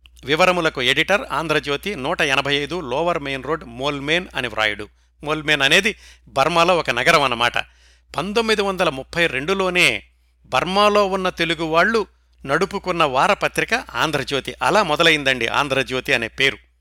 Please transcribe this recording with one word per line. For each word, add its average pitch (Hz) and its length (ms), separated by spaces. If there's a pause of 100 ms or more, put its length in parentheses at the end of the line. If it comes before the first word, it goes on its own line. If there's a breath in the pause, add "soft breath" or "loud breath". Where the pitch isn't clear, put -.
(260)
వివరములకు 160 560
ఎడిటర్, 156 400 (100)
ఆంధ్రజ్యోతి, 151 640
నూట 156 260
ఎనభై 139 340
ఐదు 147 240
లోవర్ 160 400
మెయిన్ 139 240
రోడ్, 139 200
మోల్మేన్" 143 720
అని 131 120
వ్రాయుడు. 107 400 (360)
మోల్మేన్ 151 380
అనేది 180 340 (320 loud breath)
బర్మాలో 165 500
ఒక 151 120
నగరం 139 320
అన్నమాట. 120 360 (600 soft breath)
పంతొమ్మిది 208 440
వందల 190 280
ముప్పై 147 380
రెండులోనే 160 760 (420)
బర్మాలో 202 640
ఉన్న 185 220
తెలుగు 165 340
వాళ్ళు 180 440 (380)
నడుపుకున్న 170 580
వారపత్రిక 156 720
ఆంధ్రజ్యోతి. 135 880
అలా 170 220
మొదలైందండి 147 640
ఆంధ్రజ్యోతి 131 680
అనే 117 140
పేరు. 135 300 (240)